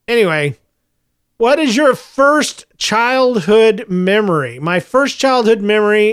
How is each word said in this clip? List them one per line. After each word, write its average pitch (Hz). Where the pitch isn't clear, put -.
anyway, 160
what 269
is 247
your 277
first -
childhood 226
memory? 180
My 170
first 269
childhood 233
memory 208